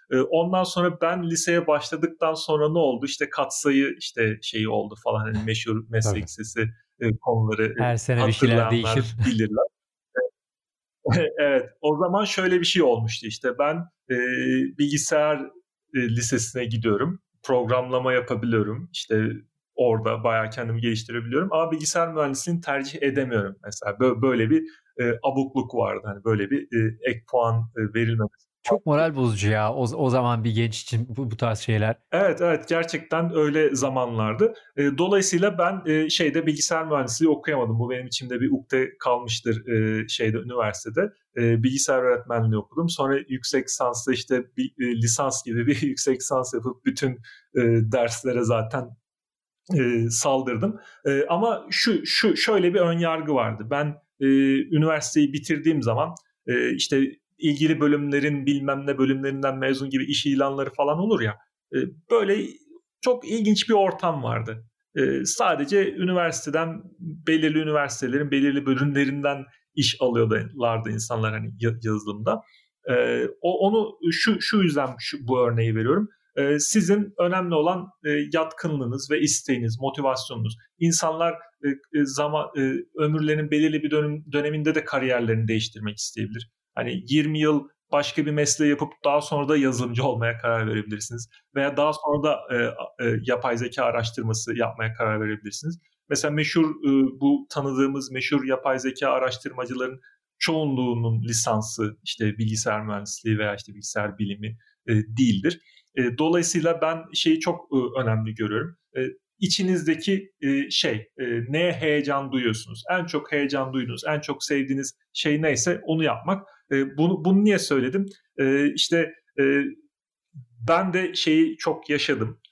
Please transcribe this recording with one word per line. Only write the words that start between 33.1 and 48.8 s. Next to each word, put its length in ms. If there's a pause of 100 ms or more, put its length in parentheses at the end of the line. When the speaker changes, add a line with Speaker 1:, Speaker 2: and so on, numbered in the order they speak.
Speaker 1:
öyle 400
zamanlardı. 800 (220)
E, 220
dolayısıyla 600
ben, 280
e, 240
şeyde 360
bilgisayar 400
mühendisliği 440
okuyamadım. 480
Bu 120
benim 160
içimde 340
bir 120
ukde 380 (100)
kalmıştır, 680
e, 420
şeyde, 280
üniversitede. 640 (360)
E, 260
bilgisayar 400
öğretmenliği 540
okudum. 320
Sonra 300 (100)
yüksek 360
lisansta 480
işte 320 (120)
bir, 300
e, 100
lisans 480
gibi 220
bir 160
<laughs> 0
yüksek 380
lisans 340
yapıp 300
bütün, 260 (460)
e, 40 (320)
derslere 520
zaten, 440 (840)